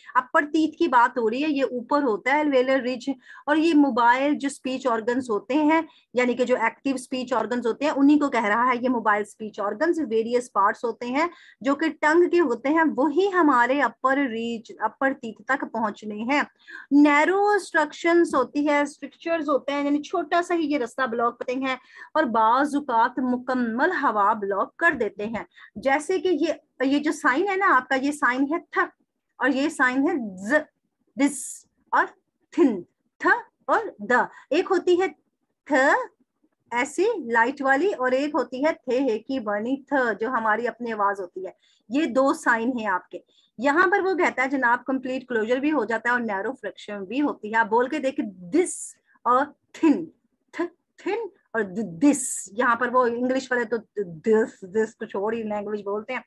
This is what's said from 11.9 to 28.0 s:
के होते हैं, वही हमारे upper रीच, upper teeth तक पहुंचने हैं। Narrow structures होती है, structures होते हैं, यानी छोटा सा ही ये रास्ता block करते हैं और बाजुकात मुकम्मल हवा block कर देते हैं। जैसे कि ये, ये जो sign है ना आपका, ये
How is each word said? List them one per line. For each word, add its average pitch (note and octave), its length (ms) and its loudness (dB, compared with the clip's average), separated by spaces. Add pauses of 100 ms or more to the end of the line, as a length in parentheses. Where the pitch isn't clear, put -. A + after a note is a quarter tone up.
के F4 80 4
होते B3+ 300 0
हैं, D#4+ 160 2
वही C#4+ 440 0
हमारे C#4+ 520 2
upper C4 380 0 (100)
रीच, A3+ 440 -8 (100)
upper C4+ 300 -2
teeth A#3 360 -12
तक D4 160 -2
पहुंचने G#3+ 600 -6
हैं। C4 200 0 (480)
Narrow D#4 680 6
structures E4 760 0
होती C#4 320 0
है, D4 200 2
structures D4 600 -6
होते C#4 240 0
हैं, C#4+ 120 -2
यानी D4 140 0
छोटा F4 440 -2
सा F4 120 -2
ही E4 120 0
ये C#4+ 120 -2
रास्ता B3 280 -4
block A#3 320 -2
करते B3 160 -6
हैं C4 240 -4 (380)
और D#4 80 4
बाजुकात B3 960 2
मुकम्मल B3 480 -2 (240)
हवा A3 420 2
block G3+ 440 -2
कर E4 160 2
देते G#3 300 -4
हैं। G#3 220 -8 (320)
जैसे D4 400 0
कि F#4 100 -2
ये, D#4+ 300 0 (260)
ये C#4 140 2
जो D#4 140 0
sign D4+ 360 0
है F#4+ 80 -2
ना G4 100 0
आपका, C4+ 300 2
ये C#4 160 0